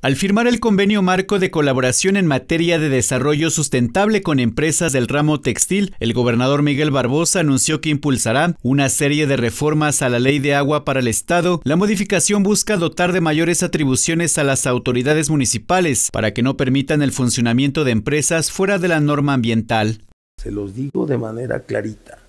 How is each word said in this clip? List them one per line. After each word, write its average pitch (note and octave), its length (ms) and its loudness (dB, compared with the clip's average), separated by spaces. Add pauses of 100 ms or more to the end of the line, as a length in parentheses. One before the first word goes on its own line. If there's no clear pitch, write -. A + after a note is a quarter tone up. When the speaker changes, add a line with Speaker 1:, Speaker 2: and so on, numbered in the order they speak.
Speaker 1:
Al C3+ 120 2
firmar G3+ 300 2
el A#3+ 140 2
convenio G#3 420 2
marco F#3 380 2
de F#3 100 0
colaboración C#3+ 680 2
en F#3 100 2
materia E3 500 0
de D#3 100 0
desarrollo C3+ 640 0
sustentable F3+ 720 0
con D3+ 180 0
empresas C#3+ 540 0
del B2 140 0
ramo D3 340 0
textil, F#3+ 580 -2
el A#2 140 -2
gobernador B2 480 0
Miguel D3 300 0
Barbosa C#3 480 0
anunció D3+ 420 0
que D#3+ 80 -4
impulsará C#3+ 720 0
una C#3 280 0
serie D3 360 0
de C3+ 120 0
reformas D3 640 0
a C3 60 2
la A#2+ 100 0
ley C3+ 180 2
de C#3+ 160 0
agua C#3+ 320 0
para C3+ 140 0
el B2 80 0
Estado. E3+ 560 0
La D3 140 2
modificación G3+ 680 0
busca G#3 340 0
dotar F3 340 0
de F3+ 100 2
mayores E3 420 0
atribuciones E3 760 0
a D#3 60 0
las C3+ 240 0
autoridades C3 640 0
municipales D3 840 0
para G#2+ 180 0
que A#2 120 -2
no C3+ 140 0
permitan C#3 440 0
el C3+ 100 2
funcionamiento B2+ 720 0
de C3 80 0
empresas C#3+ 600 -2
fuera F#3+ 260 0
de F3+ 120 -2
la D#3+ 100 2
norma C#3+ 340 0
ambiental. A2+ 680 0 (340)
Speaker 2:
Se G#2+ 140 -10
los G2+ 240 -8
digo C3+ 320 -4
de C3+ 100 -2
manera A#2 440 -6
clarita. A2 680 -10